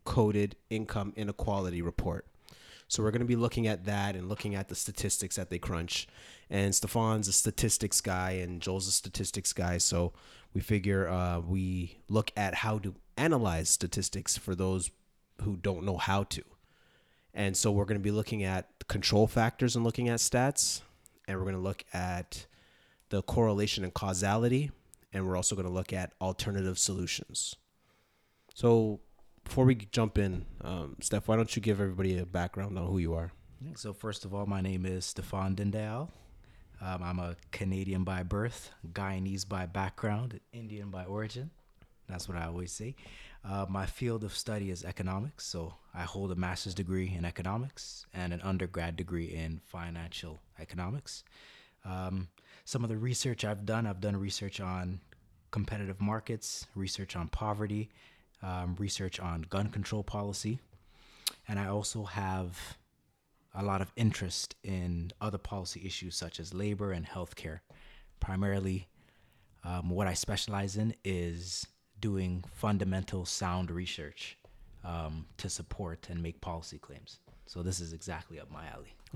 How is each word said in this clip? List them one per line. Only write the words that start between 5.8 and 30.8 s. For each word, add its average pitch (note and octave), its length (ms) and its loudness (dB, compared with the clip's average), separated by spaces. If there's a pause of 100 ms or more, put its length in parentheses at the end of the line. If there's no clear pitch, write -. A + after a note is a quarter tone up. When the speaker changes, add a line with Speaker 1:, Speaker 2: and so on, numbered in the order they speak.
Speaker 1:
And G2 220 4
Stefan's A2 540 4
a F#2+ 60 0
statistics - 680 4
guy F#2 300 2 (120)
and F2 200 -4
Joel's F#2+ 240 0
a G2+ 60 0
statistics - 600 0
guy. F2 260 2
So F2 340 4 (420)
we F#2+ 60 2
figure, G2 480 4
uh, F2 320 2
we F#2 560 0 (120)
look G#2+ 280 4
at G2 180 2
how A2 240 2
to F#2+ 160 -4 (220)
analyze A2 520 4
statistics - 720 2
for F#2+ 160 -2
those F#2 380 2 (500)
who G2 140 0
don't F2+ 280 0
know F#2+ 120 2
how G2 280 4
to. - 180 -6 (880)
And G2 240 2
so G#2+ 140 4
we're G2+ 140 6
gonna G#2 160 2
be G#2 100 2
looking G#2+ 320 2
at F#2+ 240 2 (220)
control G#2+ 400 6
factors A#2+ 480 4
and A#2 80 4
looking A#2+ 240 2
at A#2 100 2
stats. - 640 4 (480)
And F#2+ 100 -2
we're F#2+ 60 0
gonna F#2+ 140 0
look F#2+ 340 -2
at F2+ 540 -2 (640)
the G2 120 2
correlation G#2 600 4
and F2+ 100 -4
causality. A2 800 4 (400)
And F#2+ 160 0
we're F#2 80 2
also F2+ 180 2
gonna F2+ 160 0
look F#2 220 -2
at F#2 280 -2
alternative F#2+ 560 0
solutions. - 800 -2 (1000)
So A2+ 460 6 (440)
before C3 200 4
we B2+ 100 10
jump G#2+ 440 2
in, F#2 260 2 (180)
um, E2 380 -6